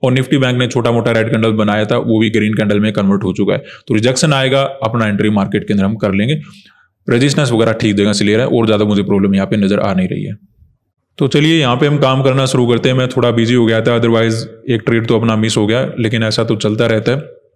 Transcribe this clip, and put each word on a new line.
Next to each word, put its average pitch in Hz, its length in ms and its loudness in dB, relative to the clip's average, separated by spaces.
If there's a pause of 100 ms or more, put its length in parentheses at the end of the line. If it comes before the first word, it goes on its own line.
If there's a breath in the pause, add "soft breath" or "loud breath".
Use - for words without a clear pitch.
और 127 80 2
निफ्टी 131 260 0
बैंक 127 200 0
ने 123 100 0
छोटा 117 240 0
मोटा 117 200 0
रेड 113 200 0
कैंडल 110 220 0
बनाया 107 320 0
था, 120 140 -2
वो 113 200 0
भी 113 100 2
ग्रीन 107 240 0
कैंडल 104 260 0
में 107 140 0
कन्वर्ट 98 300 0
हो 92 100 -2
चुका 95 200 0
है। 98 100 -4 (240 loud breath)
तो - 60 -2
रिजेक्शन 135 400 2
आएगा, 135 300 2 (200)
अपना 117 240 -2
एंट्री 104 240 0
मार्केट 98 360 -2
के 107 60 -2
अंदर 101 120 2
हम 107 100 -2
कर 104 180 -2
लेंगे। 117 260 0 (680 loud breath)
रेजिस्टेंस 135 440 2
वगैरह 113 220 2
ठीक 107 220 0
जगह 101 180 2
से 101 120 0
ले 104 100 2
रहा 120 100 2
है - 60 -2
और 117 140 2
ज़्यादा 107 200 2
मुझे 104 180 0
प्रॉब्लम 98 320 2
यहाँ 98 120 0
पे 113 100 -2
नज़र 101 220 0
आ 101 140 -2
नहीं 92 140 0
रही - 160 -6
है। - 140 -10 (840)
तो 143 100 2
चलिए 156 300 2
यहाँ 123 180 0
पे 143 100 2
हम 147 120 0
काम 135 240 2
करना 135 240 2
शुरू 123 200 0
करते 120 220 2
हैं। 127 80 0
मैं 127 120 0
थोड़ा 120 240 0
बिजी 113 200 0
हो 123 120 4
गया 113 160 2
था, 117 180 0
otherwise 113 460 0 (240)
एक 113 160 -2
ट्रेड 117 220 0
तो 117 120 2
अपना 113 180 0
मिस 110 200 0
हो 104 100 0
गया, 123 320 -2
लेकिन 113 240 -2
ऐसा 110 200 -2
तो 117 140 -2
चलता 110 300 0
रहता 117 240 0
है - 280 -6 (160)